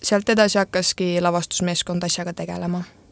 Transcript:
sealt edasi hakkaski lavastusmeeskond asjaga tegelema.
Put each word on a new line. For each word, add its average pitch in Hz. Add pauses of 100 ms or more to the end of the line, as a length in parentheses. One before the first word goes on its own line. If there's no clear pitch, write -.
sealt 202
edasi 214
hakkaski 180
lavastusmeeskond 175
asjaga 175
tegelema. 175 (280)